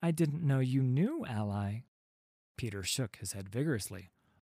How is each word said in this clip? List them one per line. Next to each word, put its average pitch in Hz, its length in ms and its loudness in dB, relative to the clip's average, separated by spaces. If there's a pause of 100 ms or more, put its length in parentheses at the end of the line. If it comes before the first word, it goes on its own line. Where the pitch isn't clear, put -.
"I 170 100 2
didn't 160 360 2
know 135 140 4
you 131 220 4
knew 175 440 2
Ally." 104 560 -2 (760)
Peter 101 260 -4
shook 117 340 -4
his - 160 -8
head 98 160 -10
vigorously. 101 600 -4 (400)